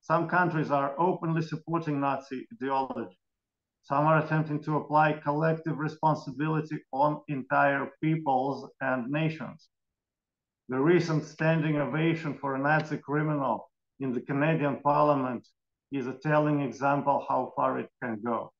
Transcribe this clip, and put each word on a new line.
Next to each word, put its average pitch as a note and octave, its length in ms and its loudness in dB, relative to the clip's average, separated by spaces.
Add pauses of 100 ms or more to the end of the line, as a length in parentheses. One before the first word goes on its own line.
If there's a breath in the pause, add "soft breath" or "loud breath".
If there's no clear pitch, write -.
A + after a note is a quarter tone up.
Some D#3+ 280 0
countries D#3 440 2
are C#3 260 0
openly E3 440 0
supporting D#3 580 -4
Nazi C3+ 540 -4
ideology. C3 640 -4 (680)
Some C#3+ 240 2
are D#3 180 6
attempting D3+ 400 0
to D#3 120 -2
apply D3+ 480 2
collective D#3+ 540 0
responsibility D3+ 1000 -2 (140)
on D3 360 0
entire C#3 640 0 (120)
peoples C#3 680 0 (120)
and C3 300 -2
nations. D#3 580 -4 (1000)
The B2+ 100 -2
recent D#3+ 460 4
standing D#3+ 520 0
ovation D3+ 600 0
for C3+ 160 -4
a C3 40 -2
Nazi C#3+ 380 0
criminal C#3+ 760 -2 (280)
in C3 140 -4
the A#2+ 80 -2
Canadian D3 640 0
Parliament C#3+ 640 2 (460)
is C3+ 140 -4
a C3 80 -6
telling D3+ 460 2
example C#3 680 0
how C3 280 -2
far C3 220 0
it B2+ 100 -8 (140)
can A2+ 220 -6
go. A#2 360 -4